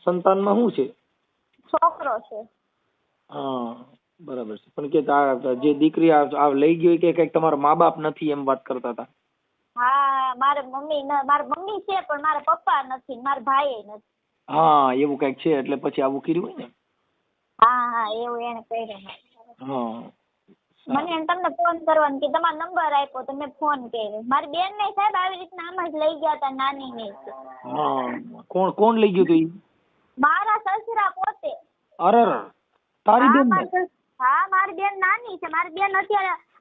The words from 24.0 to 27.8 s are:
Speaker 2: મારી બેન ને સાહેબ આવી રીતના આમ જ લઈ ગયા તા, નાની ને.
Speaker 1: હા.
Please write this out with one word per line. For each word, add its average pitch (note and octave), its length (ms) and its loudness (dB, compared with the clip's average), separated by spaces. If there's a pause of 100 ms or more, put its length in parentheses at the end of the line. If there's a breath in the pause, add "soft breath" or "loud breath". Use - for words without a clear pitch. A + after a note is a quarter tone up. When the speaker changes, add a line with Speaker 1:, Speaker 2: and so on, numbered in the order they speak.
Speaker 2:
મારી C#4 260 0
બેન F4+ 260 -4
ને G#4 180 -2
સાહેબ G4+ 240 0
આવી F#4 220 -2
રીતના F4+ 260 -14
આમ F4 240 -6
જ D4+ 80 -8
લઈ D#4 240 0
ગયા D4+ 160 0
તા, C#4+ 140 -4
નાની C4+ 420 -4
ને. A3+ 180 -10 (540)
Speaker 1:
હા. C3+ 440 -2 (400)